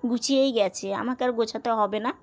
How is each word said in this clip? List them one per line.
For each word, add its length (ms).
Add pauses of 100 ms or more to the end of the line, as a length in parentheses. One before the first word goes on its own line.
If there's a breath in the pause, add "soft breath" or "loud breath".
গুছিয়েই 480
গেছে, 420
আমাকে 300
আর 80
গোছাতে 380
হবে 300
না। 100 (120)